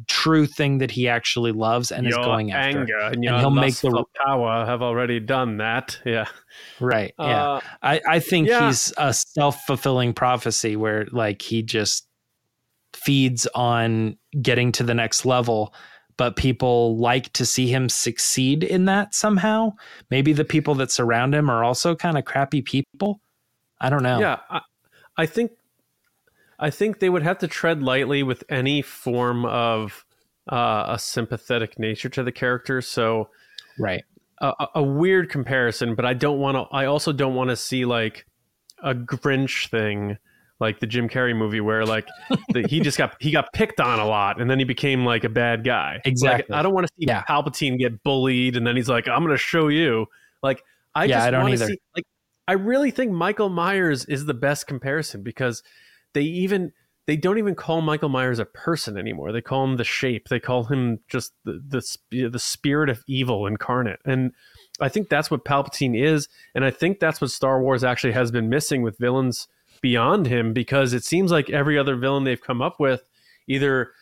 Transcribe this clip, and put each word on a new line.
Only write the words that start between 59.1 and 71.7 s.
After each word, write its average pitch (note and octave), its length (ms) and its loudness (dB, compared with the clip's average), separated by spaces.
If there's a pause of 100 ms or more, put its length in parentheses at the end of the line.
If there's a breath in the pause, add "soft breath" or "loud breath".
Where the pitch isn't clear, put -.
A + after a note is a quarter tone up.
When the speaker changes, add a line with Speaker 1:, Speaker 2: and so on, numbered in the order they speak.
Speaker 2:
They A#2 80 -2
call C3+ 240 -2
him C3 140 0
the A#2 60 -2
Shape. - 440 -4
They A#2+ 100 0
call B2 260 -2
him B2 440 -2
just - 240 -6 (120)
the, D#2 220 -8
the C3+ 160 -4
sp-, - 480 -6
the B2 80 -6
spirit D3 500 0
of A#2 200 -2
evil B2 380 0
incarnate. A2 580 -2
And C3 280 0 (480 soft breath)
I - 80 0
think G#3+ 200 -2
that's D3+ 200 0
what C#3+ 160 -2
Palpatine C3+ 560 0
is. D3+ 280 2 (260 soft breath)
And B2+ 100 0
I C3 60 2
think F#3 300 -2
that's D#3+ 200 0
what C3 100 -2
Star C3 300 0
Wars C3 220 2
actually B2 300 0
has A#2+ 180 2
been A#2 180 0
missing C3+ 340 0
with A2+ 160 -4
villains B2 500 0 (320 soft breath)
beyond C3 480 2
him, A#2 240 0
because B2+ 400 0
it B2 100 -2
seems F3 300 0
like D3+ 180 0
every D3 260 2